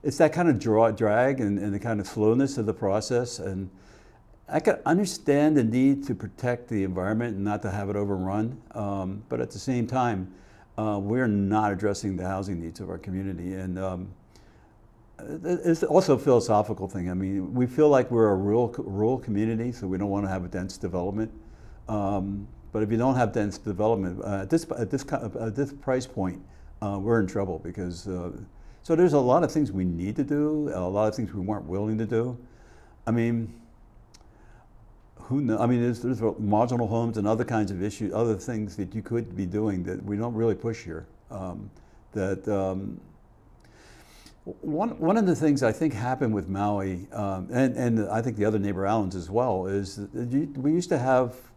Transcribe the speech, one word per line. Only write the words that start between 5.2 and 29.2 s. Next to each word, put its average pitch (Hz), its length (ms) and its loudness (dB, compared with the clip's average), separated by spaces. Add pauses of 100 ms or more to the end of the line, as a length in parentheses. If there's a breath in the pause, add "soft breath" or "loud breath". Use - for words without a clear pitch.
the 127 80 6
need 135 400 4
to 120 100 -2
protect 120 540 -4
the 101 160 0
environment 101 500 -2
and 98 100 -4
not 104 180 -2
to 104 80 -2
have 98 200 -4
it 101 60 -2
overrun. 101 680 -2 (100)
Um, 101 560 -6
but 123 120 -2
at 120 100 -4
the - 80 -12
same 120 300 -2
time, 117 440 0 (460 loud breath)
uh, 107 240 -2
we're 120 240 0
not 104 460 2
addressing 101 440 -2
the 90 100 -4
housing 95 340 -4
needs 82 180 -10
of 90 120 -10
our 90 80 -8
community. 92 560 -6
And, 92 220 -6
um, 92 320 -4 (1080 soft breath)
it, 175 460 -4
it's 165 180 4
also 170 320 6
a 120 40 2
philosophical 107 680 4
thing. 90 240 -4
I 90 40 -2
mean, 95 380 -2
we 123 140 2
feel 151 220 4
like 131 200 6
we're 113 200 6
a 98 80 4
rural, 110 420 2
rural 107 400 0
community, 113 540 -2
so 98 160 -8
we 95 100 -2
don't 101 120 -2
want 101 160 0
to 95 40 -2
have 92 140 -4
a 87 40 -8
dense 92 300 -6
development. 98 540 -4 (560 loud breath)
Um, 101 580 -2 (240)
but 110 140 0
if 107 80 0
you 113 60 2
don't 127 180 2
have 117 160 2
dense 104 260 -2
development, 101 640 0
uh, 98 200 -4
at 104 80 -8
this, 165 140 2 (140)
at 110 120 -2
this, 135 200 -4
at 113 460 -4
this 139 160 -2
price 131 340 -2
point, 95 340 -4 (400 soft breath)
uh, 101 200 -4
we're 113 180 4
in 98 80 2
trouble 92 320 -2
because, 87 480 -8
uh, 90 240 -4 (520 soft breath)
so 165 140 0
there's 175 160 6
a 147 80 6